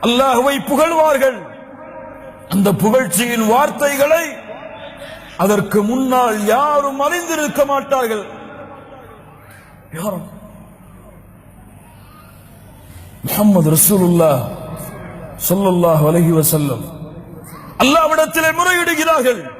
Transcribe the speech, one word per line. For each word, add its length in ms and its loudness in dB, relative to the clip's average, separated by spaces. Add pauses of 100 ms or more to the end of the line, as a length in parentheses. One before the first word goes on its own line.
அல்லாஹ்வை 600 2
புகழ்வார்கள். 720 2 (1080)
அந்த 240 2
புகழ்ச்சியின் 760 0
வார்த்தைகளை 920 2 (960)
அதற்கு 460 2
முன்னால் 640 0
யாரும் 560 2
அறிந்திருக்க 640 0
மாட்டார்கள். 600 -2 (1700)
யாரும். 340 -8 (3000)
முஹம்மது 480 4
ரசூலுல்லாஹ் 720 4 (1040)
ஸல்லல்லாஹு 600 2
அலைஹி 300 4
வஸல்லம் 440 0 (920)
அல்லாஹ்விடத்திலே 800 2
முறையிடுகிறார்கள். 840 2 (200)